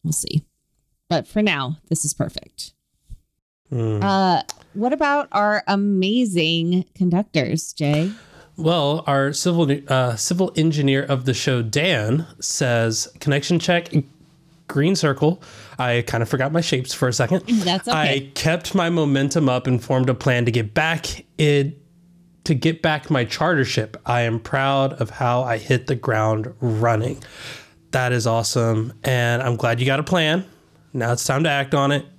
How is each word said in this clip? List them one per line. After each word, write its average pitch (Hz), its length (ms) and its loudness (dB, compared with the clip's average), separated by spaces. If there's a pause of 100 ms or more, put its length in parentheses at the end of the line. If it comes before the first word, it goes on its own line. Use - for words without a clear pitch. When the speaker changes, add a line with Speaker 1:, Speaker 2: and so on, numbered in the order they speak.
Speaker 1:
We'll 160 100 -4
see. - 300 -4 (680)
But 165 180 -2
for 214 140 -2
now, 151 360 -2 (120)
this - 160 -2
is 147 80 -4
perfect. - 600 -10 (960)
Speaker 2:
Hmm. 113 320 -2
Speaker 1:
Uh, 190 400 2 (320)
what 233 200 0
about 294 380 0
our 208 360 0
amazing 185 1160 2 (100)
conductors, 175 800 0
Jay? 151 380 0 (460)
Speaker 2:
Well, 160 500 0
our 139 260 0
civil, 170 380 2 (160)
uh, 127 280 2
civil 175 400 -2
engineer 147 480 2
of 135 220 -2
the 131 80 0
show, 127 280 0
Dan, 143 640 0 (140)
says, 117 680 0 (120)
"Connection 147 400 0
check, 170 300 0 (760)
green 156 280 2
circle. 151 460 0 (380)
I 120 260 2
kind 117 160 -2
of 113 80 -2
forgot 131 220 0
my 170 100 0
shapes 131 320 -2
for - 140 0
a 123 60 0
second. 147 340 0
Speaker 1:
That's 190 400 0
okay. 160 100 0
Speaker 2:
I 139 380 0
kept 165 400 -2
my 175 140 2
momentum 147 600 2
up 127 180 0
and 127 160 2
formed 131 260 2
a 131 40 0
plan 123 320 0
to 120 60 2
get 110 220 -2
back 160 520 -2 (120)
it, 147 400 2 (680)
to 170 100 2
get 156 260 0
back 151 280 -2
my 131 160 2
chartership. 131 680 0 (100)
I 120 160 2
am 113 180 0
proud 135 540 0
of - 180 -4
how 123 320 0
I 117 140 -2
hit 123 300 -2
the 139 80 0
ground 110 640 0
running." 117 640 0 (680)
That 127 220 0
is 117 140 -2
awesome. 113 680 0 (100)
And 120 380 0
I'm 123 160 0
glad 117 240 0
you 127 40 0
got 135 140 0
a 151 40 -4
plan. 170 420 0 (480)
Now 120 200 0
it's 120 120 -4
time 143 200 0
to 160 40 2
act 139 240 0
on 139 180 2
it. 143 140 -2 (140)